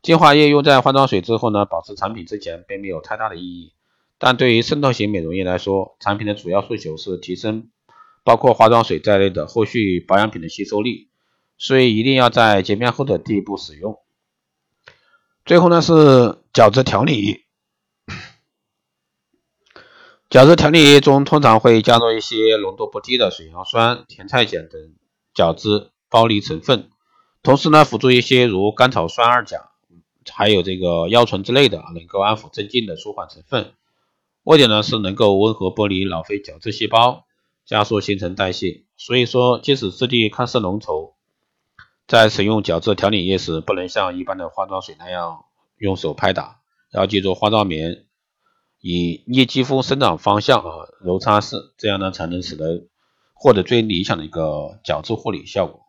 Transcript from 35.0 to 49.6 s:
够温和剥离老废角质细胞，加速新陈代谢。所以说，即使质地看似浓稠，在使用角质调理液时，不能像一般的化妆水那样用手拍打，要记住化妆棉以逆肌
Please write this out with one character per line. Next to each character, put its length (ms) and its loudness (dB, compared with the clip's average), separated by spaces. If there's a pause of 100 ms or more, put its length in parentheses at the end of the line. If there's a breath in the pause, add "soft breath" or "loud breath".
够 200 2
温 200 0
和 120 -6
剥 200 -2
离 180 -4
老 160 -6
废 180 -8
角 200 -20
质 120 -10
细 140 -6
胞， 400 0 (400)
加 180 -2
速 160 -2
新 200 -6
陈 160 -8
代 160 -4
谢。 320 -8 (140)
所 200 -4
以 80 2
说， 340 0
即 160 -2
使 140 -8
质 160 -6
地 240 -2
看 160 -6
似 140 -4
浓 200 -6
稠， 340 -10 (960 soft breath)
在 220 4
使 140 -4
用 180 0
角 180 -2
质 140 -2
调 160 0
理 160 -2
液 140 0
时， 220 -8
不 120 -6
能 160 -6
像 300 -6
一 40 -10
般 140 -10
的 120 -12
化 180 -8
妆 160 -8
水 160 -20
那 100 -20
样 360 -12 (320)
用 180 -4
手 180 -8
拍 200 -4
打， 260 -10 (320)
要 160 -2
记 120 -2
住 140 -4
化 160 -2
妆 160 0
棉 400 -8 (760)
以 480 -6
逆 180 2
肌 180 -4